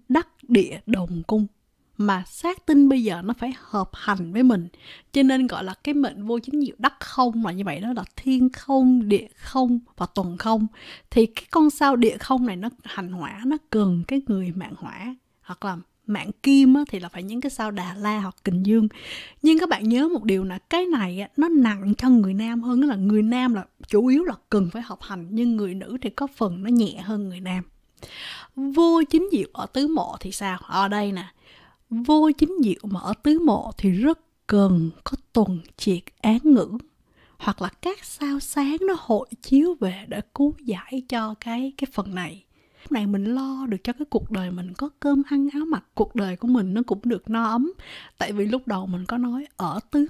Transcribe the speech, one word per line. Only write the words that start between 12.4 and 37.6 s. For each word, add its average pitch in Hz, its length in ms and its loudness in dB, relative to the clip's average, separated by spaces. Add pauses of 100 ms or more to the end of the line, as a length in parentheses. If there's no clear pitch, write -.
này 202 100 -4
nó 202 140 -6 (140)
hành 185 280 -10
hỏa, 180 340 -10
nó 302 120 0 (120)
cần 185 380 2
cái 269 200 -2
người 190 280 -2
mạng 170 220 -10
hỏa, 208 380 -12 (260)
hoặc - 240 -14
là 185 120 -6 (300)
mạng 202 240 -6 (120)
kim 269 300 8
á, 285 160 4
thì 220 100 -8
là 175 100 -14
phải 175 140 -12
những 226 180 -10
cái 277 80 -4
sao 214 220 -8
Đà 185 220 -8
La 208 260 -4
hoặc 190 240 -6
Kình 185 220 0
Dương. 220 220 4 (540)
Nhưng 320 180 6
các 349 100 0
bạn 220 200 0
nhớ 262 180 4
một 320 160 -2
điều 190 200 0
là 185 140 -6
cái 349 280 -2
này 202 340 -2
á, 202 80 -8 (100)
nó 320 120 2
nặng 214 480 4
cho 254 120 2
người 208 240 6
nam 226 300 -4
hơn, 247 180 2
tức 302 60 4
là 254 80 0
người 202 260 2
nam 247 320 2
là 190 120 -4 (220)
chủ 220 200 4
yếu 277 160 4
là 320 100 -2 (160)
cần 190 240 2
phải 226 80 -10
học 220 200 -14
hành, 180 300 -12
nhưng 226 260 0
người 196 160 -4
nữ 190 280 -10
thì 220 80 -6
có 269 180 -6
phần 190 360 -4
nó 208 60 -4
nhẹ 226 320 2
hơn 202 280 -6
người 180 100 -12
nam. 185 240 -6 (920)
Vô 320 540 4
chính 349 220 2
diệu 226 220 0
ở - 120 -10
tứ 269 220 -2
mộ 302 320 -2
thì 190 120 -10
sao? 190 260 -6
Ở 190 300 -2
đây 202 240 -2
nè, 185 140 -8 (640)
vô 302 480 4
chính 339 260 0
diệu 196 200 0
mà 196 160 -6
ở 202 140 -4 (100)
tứ 302 160 4
mộ 285 380 2
thì 196 140 2
rất 254 280 2 (280)
cần 185 420 4 (140)
có - 140 -8 (160)
tuần 196 260 2 (180)
triệt 185 260 -2 (180)
án 220 220 4
ngữ, 240 340 4 (600)
hoặc - 240 -4